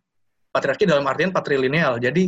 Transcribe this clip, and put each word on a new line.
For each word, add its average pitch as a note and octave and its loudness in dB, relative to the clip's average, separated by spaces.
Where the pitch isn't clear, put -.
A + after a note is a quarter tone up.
patriarki C#3 0
dalam C#3+ 2
artian C#3 -2
patrilineal, C#3 0
jadi D#3+ 2